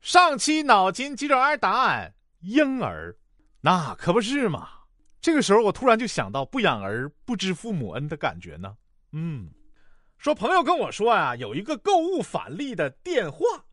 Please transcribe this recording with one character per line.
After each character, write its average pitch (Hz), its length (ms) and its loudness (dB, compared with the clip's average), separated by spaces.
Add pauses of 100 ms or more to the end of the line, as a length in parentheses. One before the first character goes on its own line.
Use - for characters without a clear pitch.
上 339 300 6
期 311 240 0
脑 202 280 6
筋 277 240 -8
急 285 140 -6
转 269 100 4
弯 277 220 2
答 185 100 2
案： 175 440 0 (260)
婴 262 420 0
儿。 85 320 -8 (460)
那 160 360 0
可 - 140 -2
不 233 120 4
是 254 260 -2
嘛。 - 220 -6 (500)
这 330 140 2
个 269 80 4
时 196 100 2
候 220 80 8
我 214 100 4
突 - 160 -2
然 226 120 6
就 240 80 -4
想 104 260 -6
到 135 140 -4
“不 262 140 -4
养 131 220 2
儿 110 240 -4 (200)
不 240 100 -4
知 190 160 -2
父 220 220 -6
母 117 180 -4
恩” 143 160 -6
的 156 80 -8
感 120 240 -4
觉 80 160 -14
呢。 95 180 -14 (380)
嗯。 147 380 -8 (680)
说 302 180 0
朋 - 180 -2
友 359 100 4
跟 320 160 0
我 165 120 -4
说 226 220 0
啊， 147 240 2
有 117 180 -8
一 165 60 -4
个 285 160 -6
购 392 220 2
物 330 240 0
返 147 340 -8
利 262 180 -8
的 156 140 -2
电 226 420 -4
话 - 420 -2